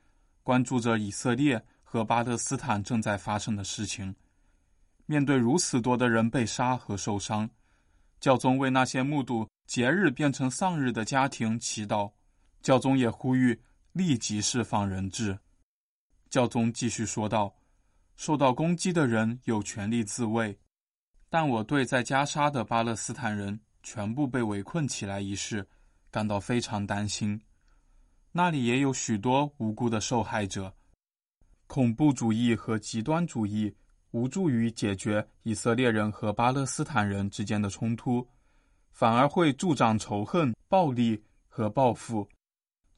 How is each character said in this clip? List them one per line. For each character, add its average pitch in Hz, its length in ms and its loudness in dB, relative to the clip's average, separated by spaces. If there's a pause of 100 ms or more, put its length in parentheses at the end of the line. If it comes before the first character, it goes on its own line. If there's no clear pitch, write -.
(420)
关 127 220 2
注 127 160 0
着 113 180 2
以 104 140 -2
色 120 240 -2
列 131 260 2 (220)
和 113 200 -2
巴 113 200 0
勒 120 140 -2
斯 127 200 -4
坦 107 240 -2
正 113 180 -2
在 107 160 -2
发 104 220 -4
生 107 180 -4
的 101 80 -6
事 104 220 -8
情。 95 300 -8 (920)
面 147 160 2
对 135 120 4
如 127 220 4
此 131 240 0
多 123 160 2
的 123 120 4
人 113 200 4
被 123 160 0
杀 127 320 -2
和 107 180 -8
受 101 240 -4
伤， 107 300 -4 (720)
教 135 160 6
宗 131 200 2
为 135 120 0
那 131 160 4
些 127 180 -2
目 143 180 -2
睹 117 240 -2 (220)
节 123 240 2
日 180 180 4
变 143 220 0
成 131 180 -2
丧 180 320 -2
日 127 80 0
的 113 140 -2
家 135 240 0
庭 117 320 -2
祈 110 260 -6
祷。 104 240 -2 (520)
教 131 180 4
宗 135 180 2
也 123 120 4
呼 127 260 -2
吁 123 240 4 (320)
立 170 260 0
即 107 220 -4
释 113 240 0
放 104 240 -2
人 95 220 -4
质。 98 280 -4 (920)
教 127 180 2
宗 117 240 0
继 120 160 -2
续 110 180 -4
说 107 220 -2
道， 104 260 0 (600)
受 156 220 -2
到 131 160 4
攻 165 240 0
击 185 160 0
的 165 120 4
人 113 380 2
有 110 180 0
权 101 300 -6
利 117 100 0
自 107 220 -4
卫， 110 340 -2 (720)
但 165 160 2
我 117 160 0
对 135 220 0
在 123 180 0
加 135 220 0
沙 147 260 0
的 139 140 -2
巴 117 180 0
勒 117 140 -2
斯 - 160 -8
坦 110 240 -4
人 101 240 -4 (240)
全 110 320 -6
部 147 100 0
被 127 160 -2
围 104 220 -2
困 156 240 -4
起 - 180 -8
来 98 140 -6
一 101 160 -6
事 101 320 -6 (420)
感 110 160 -2
到 104 140 0
非 120 220 -2
常 101 260 -4
担 104 220 -2
心。 104 320 -4 (880)
那 175 180 2
里 147 140 0
也 120 160 2
有 139 140 2
许 117 240 -2
多 131 400 2
无 110 160 -2
辜 120 160 0
的 110 100 0
受 117 240 0
害 107 240 -4
者。 95 260 -8 (960)
恐 123 260 2
怖 147 200 6
主 117 180 0
义 113 240 4
和 107 240 -2
极 - 220 -6
端 160 260 0
主 113 180 -2
义 104 300 -2 (360)
无 117 160 -2
助 180 220 0
于 117 220 2
解 104 240 -2
决 107 300 -2 (180)
以 113 100 -2
色 117 200 0
列 123 160 2
人 107 220 2
和 107 200 -4
巴 120 200 2
勒 135 140 0
斯 151 180 -4
坦 107 240 0
人 98 220 -2
之 - 140 -6
间 104 180 -2
的 101 80 0
冲 117 260 -4
突， 123 320 -2 (640)
反 113 220 4
而 127 140 6
会 160 260 4
助 175 200 0
长 113 240 4
仇 104 260 -4
恨、 139 300 0 (140)
暴 180 240 2
力 117 320 0 (240)
和 110 220 -2
报 123 240 2
复， 107 340 -6 (720)